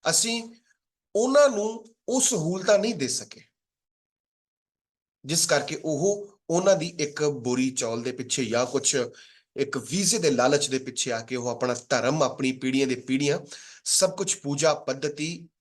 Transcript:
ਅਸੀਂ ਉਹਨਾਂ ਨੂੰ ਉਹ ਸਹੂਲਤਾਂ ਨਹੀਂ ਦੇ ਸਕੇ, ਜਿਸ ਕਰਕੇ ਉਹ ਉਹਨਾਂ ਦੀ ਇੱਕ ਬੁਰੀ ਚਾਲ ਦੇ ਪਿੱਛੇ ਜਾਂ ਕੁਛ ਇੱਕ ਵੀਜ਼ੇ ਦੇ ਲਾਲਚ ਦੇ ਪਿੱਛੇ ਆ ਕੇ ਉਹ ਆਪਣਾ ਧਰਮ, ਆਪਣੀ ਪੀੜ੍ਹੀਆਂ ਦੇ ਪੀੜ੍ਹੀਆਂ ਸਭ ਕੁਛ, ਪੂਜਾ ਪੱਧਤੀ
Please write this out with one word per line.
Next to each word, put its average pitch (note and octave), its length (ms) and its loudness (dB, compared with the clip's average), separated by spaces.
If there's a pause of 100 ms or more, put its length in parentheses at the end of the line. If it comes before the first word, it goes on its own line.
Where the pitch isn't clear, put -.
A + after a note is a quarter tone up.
ਅਸੀਂ A3+ 460 -2 (600)
ਉਹਨਾਂ C4+ 340 6
ਨੂੰ A3 460 -4 (140)
ਉਹ B3+ 120 2
ਸਹੂਲਤਾਂ F#3 580 2
ਨਹੀਂ G#3+ 160 0
ਦੇ C3+ 120 -2
ਸਕੇ, - 340 -8 (1800)
ਜਿਸ D3+ 200 0
ਕਰਕੇ D3 400 0
ਉਹ F#3 440 0 (200)
ਉਹਨਾਂ F#3 260 4
ਦੀ E3 240 -6
ਇੱਕ D3 240 -2
ਬੁਰੀ B2+ 480 0
ਚਾਲ A#2+ 300 -4
ਦੇ B2 100 -4
ਪਿੱਛੇ - 340 -4
ਜਾਂ A#2 200 0
ਕੁਛ C3+ 300 -2 (600)
ਇੱਕ C#3 200 -2
ਵੀਜ਼ੇ G3 400 0
ਦੇ E3 140 4
ਲਾਲਚ C3+ 360 2
ਦੇ C3 120 -2
ਪਿੱਛੇ C3 320 -6
ਆ A2+ 100 -4
ਕੇ A#2 140 -8
ਉਹ B2 120 -4
ਆਪਣਾ B2 280 -2 (140)
ਧਰਮ, C3+ 340 2
ਆਪਣੀ C3 280 0
ਪੀੜ੍ਹੀਆਂ C3 360 0
ਦੇ B2+ 80 0
ਪੀੜ੍ਹੀਆਂ C#3 440 0 (440)
ਸਭ - 340 0
ਕੁਛ, - 200 -2
ਪੂਜਾ C#3+ 360 0
ਪੱਧਤੀ D3 760 -6 (120)